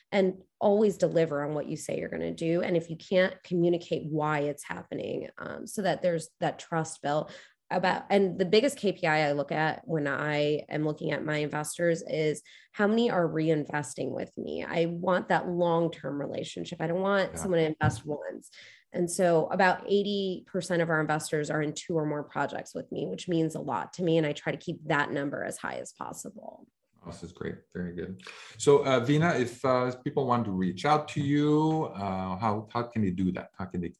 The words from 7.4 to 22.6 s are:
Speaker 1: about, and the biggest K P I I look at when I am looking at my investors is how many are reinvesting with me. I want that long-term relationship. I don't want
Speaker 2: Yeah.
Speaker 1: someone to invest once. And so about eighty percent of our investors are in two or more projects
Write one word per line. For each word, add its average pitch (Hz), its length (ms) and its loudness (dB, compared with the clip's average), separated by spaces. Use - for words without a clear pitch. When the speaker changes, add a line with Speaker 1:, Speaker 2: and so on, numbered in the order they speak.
Speaker 1:
about, 185 380 0
and 190 300 4
the 185 60 2
biggest 190 320 4
K 196 140 0
P 175 140 -4
I 156 240 4
I 143 40 2
look 143 180 -2
at 156 360 0
when 156 200 0
I 147 640 0
am 151 140 -2
looking 156 280 -2
at 143 120 -2
my 151 140 0
investors 151 640 0
is 156 400 0
how 208 160 2
many 226 240 4
are 170 180 2
reinvesting 151 800 0
with - 300 -8
me. - 280 -6
I 170 200 2
want 180 400 0
that 165 200 2
long-term 170 720 0
relationship. 170 640 -8
I 160 60 0
don't 175 140 -2
want 196 320 2
Speaker 2:
Yeah. - 60 -12
Speaker 1:
someone 180 200 2
to 160 80 4
invest 156 400 0
once. 139 420 -8
And 175 200 0
so 170 400 4
about 185 360 4
eighty 196 600 0
percent 175 340 0
of 165 80 2
our 156 100 4
investors 151 520 0
are 156 100 0
in 151 120 -2
two - 220 -6
or 151 120 0
more 147 160 -4
projects - 500 -6